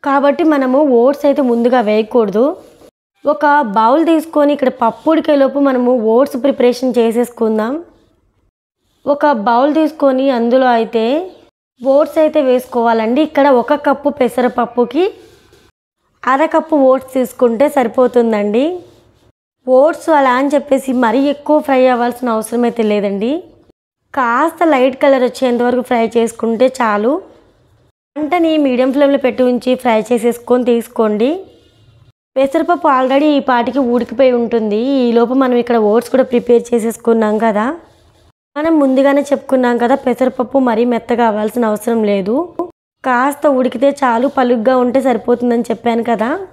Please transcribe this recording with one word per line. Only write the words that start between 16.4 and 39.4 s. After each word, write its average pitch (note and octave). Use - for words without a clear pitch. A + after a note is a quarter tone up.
కప్పు D#4+
ఓట్స్ C4
తీసుకుంటే B3
సరిపోతుందండి. A#3
ఓట్స్ D4
అలా C4+
అని C#4
చెప్పేసి C4+
మరీ A3+
ఎక్కువ D4+
ఫ్రై C4
అవ్వాల్సిన A#3+
అవసరం A#3+
అయితే A#3
లేదండి. G#3
కాస్త C#4
లైట్ C4
కలర్ C4+
వచ్చేంత A#3+
వరకు B3
ఫ్రై A#3
చేసుకుంటే A3+
చాలు. G#3+
మంటని D#4+
మీడియం B3+
ఫ్లేమ్లో C#4
పెట్టి B3
ఉంచి B3
ఫ్రై A3+
చేసేసుకొని A#3+
తీసుకోండి. A3
పెసరపప్పు D#4+
already C4
ఈ -
పాటికి B3
ఉడికిపోయి B3
ఉంటుంది. A3
ఈలోపు A#3
మనం B3+
ఇక్కడ A#3
ఓట్స్ A3+
కూడా C4
ప్రిపేర్ A#3
చేసేసుకున్నాం A3+
కదా. G#3+
మనం D#4+
ముందుగానే C#4
చెప్పుకున్నాం B3+